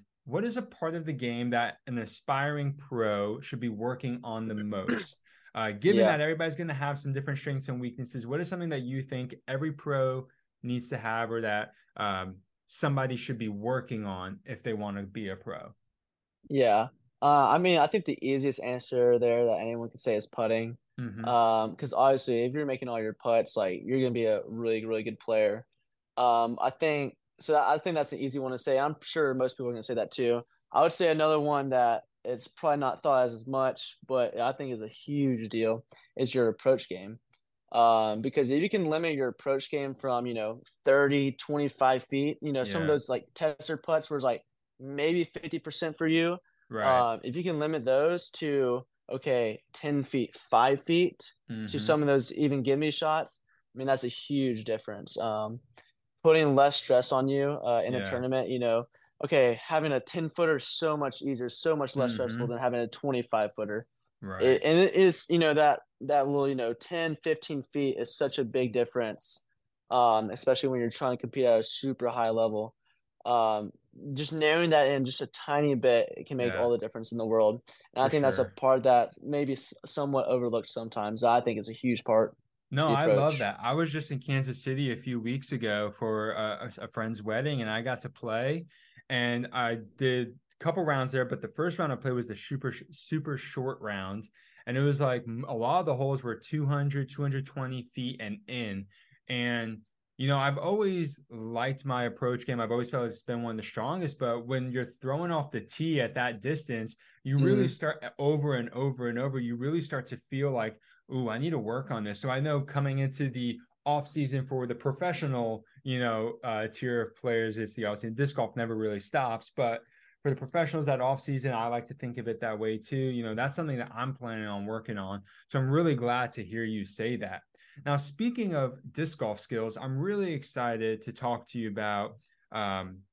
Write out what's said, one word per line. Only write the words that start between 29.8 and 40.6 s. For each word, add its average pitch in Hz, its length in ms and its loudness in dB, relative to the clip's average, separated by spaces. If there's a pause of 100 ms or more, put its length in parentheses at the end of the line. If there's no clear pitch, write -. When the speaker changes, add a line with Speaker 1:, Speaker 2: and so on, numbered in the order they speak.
Speaker 2:
say 127 100 -6
that 113 180 -2
too. 120 320 2 (280)
I 131 100 4
would 170 120 6
say 170 180 2
another 156 280 4
one 147 300 0
that 120 360 2 (200)
it's 120 220 -6
probably 147 300 0
not 135 260 -2
thought 131 220 4
as, 117 80 -2
as 113 120 -14
much, 131 520 -2 (100)
but 123 320 0
I 123 140 2
think 135 180 -8
is 110 100 -6
a 107 60 -8
huge 131 600 -2
deal, 113 340 0 (320)
is 127 180 -2
your 123 140 4
approach 127 400 2
game. 98 320 -12 (540)
Um, 113 480 6
because 135 280 0
if 143 120 2
you 202 80 0
can 190 160 0
limit 160 300 0
your 135 120 0
approach 135 420 -2
game 139 240 -4
from, 123 320 -2
you 120 80 -4
know, 113 280 -4 (240)